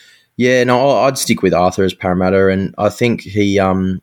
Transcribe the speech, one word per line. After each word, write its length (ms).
yeah, 280
no, 260
I, 160
I'd 100
stick 260
with 120
Arthur 300
as 100
Parramatta, 540
and 280
I 120
think 320
he, 400
um, 420